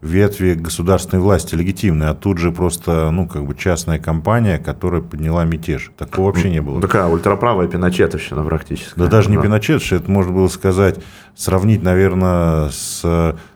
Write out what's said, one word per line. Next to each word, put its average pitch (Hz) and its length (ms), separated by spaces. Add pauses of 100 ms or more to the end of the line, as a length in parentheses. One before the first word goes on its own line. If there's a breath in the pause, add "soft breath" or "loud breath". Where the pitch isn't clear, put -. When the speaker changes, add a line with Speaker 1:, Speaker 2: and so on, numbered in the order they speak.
Speaker 1:
ветви 92 540
государственной 87 640
власти 95 340
легитимные, 82 540
а 76 60
тут 98 240
же 85 140
просто, 82 580
ну, 85 180
как 73 160
бы 69 100
частная 82 440
компания, 85 580
которая 82 460
подняла 80 420
мятеж. 80 540
Такого 95 300
вообще 95 200
не 82 140
было. 73 180
Speaker 2:
Такая 95 240
ультраправая 95 640
пиночетовщина 87 760
практически. 78 520
Speaker 1:
Да 87 120
даже 98 200
не 107 80
Speaker 2:
Да. - 60
Speaker 1:
пиночетовщина, 107 560
это 85 120
можно 95 220
было 92 160
сказать, 95 520 (340 loud breath)
сравнить, 101 480
наверное, 90 880
с, - 340
а, 82 320 (200 loud breath)